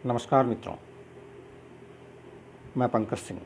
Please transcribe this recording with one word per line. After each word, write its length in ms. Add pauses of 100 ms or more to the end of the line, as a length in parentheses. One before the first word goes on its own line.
नमस्कार 400
मित्रों, 280 (2000)
मैं 120
पंकज 280
सिंह। 300